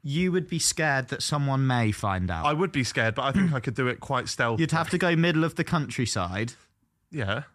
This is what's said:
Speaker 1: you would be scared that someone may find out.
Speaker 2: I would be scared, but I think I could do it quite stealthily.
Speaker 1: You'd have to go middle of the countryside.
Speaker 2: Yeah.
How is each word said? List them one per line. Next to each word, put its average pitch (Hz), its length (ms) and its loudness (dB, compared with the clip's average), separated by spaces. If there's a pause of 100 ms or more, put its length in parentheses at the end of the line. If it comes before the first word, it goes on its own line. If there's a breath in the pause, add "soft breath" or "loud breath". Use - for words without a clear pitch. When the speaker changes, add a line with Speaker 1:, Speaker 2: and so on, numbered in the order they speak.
Speaker 1:
you 165 300 0
would 180 160 0
be 170 120 -4
scared 139 480 0
that - 140 -6
someone 135 440 0
may 120 260 4
find 95 380 -2
out. 82 160 -2
Speaker 2:
I 151 80 2
would 170 180 -2
be 135 120 0
scared, 110 320 0
but 131 80 -4
I 139 80 0
think 185 200 4
I 131 80 0
could 117 140 -4
do 127 140 0
it 123 120 -4
quite 123 300 -4
stealthily. 120 320 0
Speaker 1:
You'd 156 80 0
have 165 200 0
to 180 80 0
go 175 160 4
middle 165 300 4
of 160 120 -2
the 170 80 0
countryside. 117 920 -2 (560)
Speaker 2:
Yeah. 120 320 -4 (120)